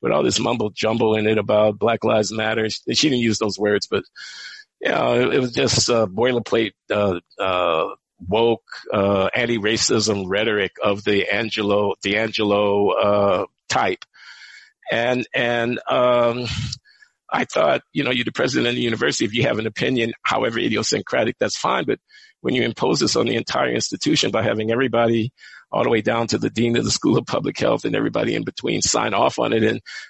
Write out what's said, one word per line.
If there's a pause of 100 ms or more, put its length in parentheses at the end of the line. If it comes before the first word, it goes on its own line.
with
all
this
mumble
jumble
in
it
about
Black
Lives
Matter.
She,
she
didn't
use
those
words,
but, (760)
you
know,
it,
it
was
just,
uh,
boilerplate, (180)
uh, (180)
uh, (400)
woke, (300)
uh,
anti-racism
rhetoric (100)
of
the
Angelo,
D'Angelo,
uh, (220)
type. (880)
And,
and, (100)
um, (840)
I
thought, (100)
you
know,
you're
the
president
of
the
university.
If
you
have
an
opinion, (100)
however
idiosyncratic,
that's
fine.
But (440)
when
you
impose
this
on
the
entire
institution
by
having
everybody (400)
all
the
way
down
to
the
dean
of
the
School
of
Public
Health
and
everybody
in
between
sign
off
on
it,
and (280)